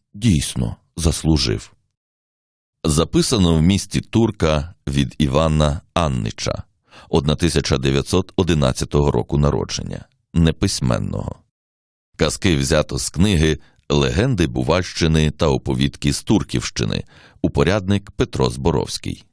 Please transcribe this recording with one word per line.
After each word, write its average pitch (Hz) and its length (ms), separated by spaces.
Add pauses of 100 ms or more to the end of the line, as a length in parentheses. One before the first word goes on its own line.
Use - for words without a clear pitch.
(140)
дійсно 73 640 (200)
заслужив». 78 760 (1120)
Записано 82 720
в 78 40
місті 92 380
Турка 82 760 (140)
від 69 300
Івана 76 640 (140)
Аннича, 64 680 (460)
одна 76 260
тисяча 71 440
дев'ятсот 69 580
одинадцятого 73 760
року 64 280
народження, 50 680 (300)
неписьменного. 57 1000 (800)
Казки 80 400
взято 69 420
з - 120
книги 78 480 (300)
«Легенди 76 580
Бувальщини 78 840
та - 160
оповідки 69 680
з - 100
Турківщини», 55 840 (380)
упорядник 95 680
Петро 64 400
Зборовський. 60 840